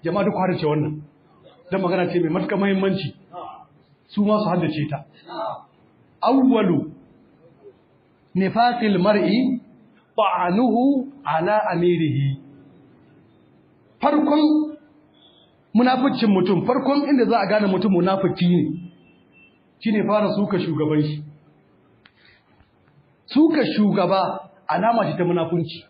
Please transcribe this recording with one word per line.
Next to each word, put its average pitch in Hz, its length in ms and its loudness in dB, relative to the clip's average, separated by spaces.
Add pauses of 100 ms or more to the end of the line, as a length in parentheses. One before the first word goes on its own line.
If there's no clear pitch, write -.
Jama'a 185 200 -2
duk 190 100 -2
haddace 180 320 -2
wannan. 147 360 -2 (680)
Dan 185 120 -2
magana 180 280 0
ce 175 100 0
mai 160 100 0
matuƙar 185 280 -2
muhimmanci. 190 560 0 (920)
Su 208 160 -2
ma 214 140 2
su 175 100 -2
haddace 156 400 -2
ta. 135 160 -10 (1200)
"Awwalu 214 680 2 (1400)
nifaqil 208 640 0
mar'i 208 600 2 (560)
ta'anuhu 226 960 0 (120)
ala 175 360 0 (100)
amirihi." 160 680 0 (1600)
Farkon 302 760 0 (1000)
munaficin 247 580 2
mutum, 180 340 2
farkon 277 440 0
inda 247 180 4
za 226 100 2
a 196 80 0
gane 208 220 2
mutum 190 240 0
munafiki 180 560 0
ne, 165 420 0 (880)
shine 214 260 0
fara 208 280 0
suka 202 240 -2
shugaban 151 440 0
shi. - 200 -4 (2000)
Suka 311 360 4 (140)
shugaba 190 760 0 (160)
alama 208 460 0
ce 151 60 -6
ta 175 60 0
munafunci. 170 640 -2